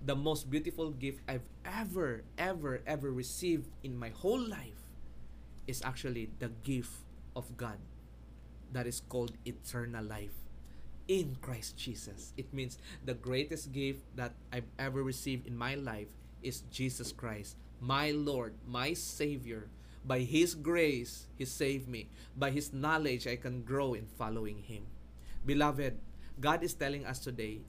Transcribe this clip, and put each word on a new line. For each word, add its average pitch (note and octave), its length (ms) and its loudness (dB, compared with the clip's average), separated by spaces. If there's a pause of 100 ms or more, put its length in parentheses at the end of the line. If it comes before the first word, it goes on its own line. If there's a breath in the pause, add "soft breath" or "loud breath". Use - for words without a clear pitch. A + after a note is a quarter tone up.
the C#3 120 4
most C#3 340 4
beautiful D#3 400 2
gift C3+ 380 -2
I've B2+ 200 0 (160)
ever, F3+ 600 0 (120)
ever, D3+ 480 2
ever C#3 280 0
received C3+ 580 2 (140)
in C3 120 -4
my A#2+ 120 -4
whole G#3 340 4
life - 480 -6 (800)
is C3 140 -2
actually A#2+ 480 0 (100)
the A#2+ 100 0 (140)
gift B2+ 420 0 (300)
of A#2+ 200 -6
God A2+ 220 -4 (920)
that B2 160 0
is A#2+ 100 -2
called A#2+ 480 0
eternal A#2 580 -2
life G#2+ 300 -4 (720 loud breath)
in E3+ 340 4
Christ A#2+ 360 -4
Jesus. - 600 -6
It - 160 -6
means C3 240 -2 (280 loud breath)
the B2+ 100 0
greatest C3+ 560 0
gift C3+ 320 0 (140)
that A#2+ 180 -2 (160)
I've B2 160 -2 (140)
ever C3+ 240 2
received C3 420 0
in B2 100 -4
my B2 200 0
life A2 320 -2 (340 loud breath)
is - 300 -4
Jesus B2+ 400 0
Christ, G#2+ 420 -6 (260 loud breath)
my C#3 300 4
Lord, C#3+ 440 2 (120)
my B2 280 2
Savior. A#2+ 760 -2 (340 loud breath)
By B2+ 220 4
His E3 300 8
grace, D3+ 720 4 (100)
He C3+ 60 -2
saved C3+ 440 2
me. A2 220 -4 (260 loud breath)
By C3+ 140 4
His C#3+ 220 2
knowledge, C#3 560 4
I B2 80 0
can B2 260 -2
grow C3 320 4
in A2 120 -2
following A2 520 0
Him. G#2 260 -6 (640 loud breath)
Beloved, C#3 540 6 (400 loud breath)
God D#3+ 240 6
is F3 100 2
telling C#3+ 320 0
us B2+ 140 -2
today, A2 480 -2